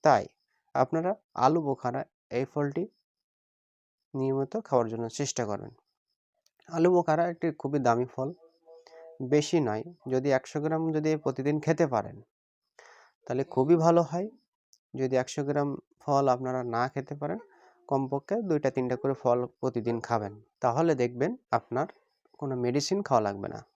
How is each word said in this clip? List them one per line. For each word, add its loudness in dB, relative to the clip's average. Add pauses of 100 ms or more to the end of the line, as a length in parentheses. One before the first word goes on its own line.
তাই 4 (500)
আপনারা 0 (340)
আলু 4
বোখারা -2 (360)
এই 0
ফলটি -2 (1300)
নিয়মিত -2 (140)
খাওয়ার 4
জন্য -6 (140)
চেষ্টা -4
করবেন। -8 (960)
আলু 4
বোখারা 4
একটি -6 (140)
খুবই -2
দামি 4
ফল, -4 (1040)
বেশি 2 (100)
নয়। -4 (280)
যদি 0 (100)
একশো -6
গ্রাম 0 (140)
যদি 0 (140)
প্রতিদিন 0 (100)
খেতে 2
পারেন, -2 (1080)
তাহলে -2 (100)
খুবই 6
ভালো 6
হয়। -4 (680)
যদি -2
একশো -6
গ্রাম -2 (340)
ফল 2 (100)
আপনারা -4 (140)
না 0 (100)
খেতে -8
পারেন, -6 (520)
কমপক্ষে -2 (120)
দুইটা 0
তিনটা -2
করে 0
ফল 4 (220)
প্রতিদিন -2 (100)
খাবেন, -2 (300)
তাহলে 2 (100)
দেখবেন 0 (260)
আপনার -4 (540)
কোনো -4
মেডিসিন 0
খাওয়া 4
লাগবে -6
না। -14 (160)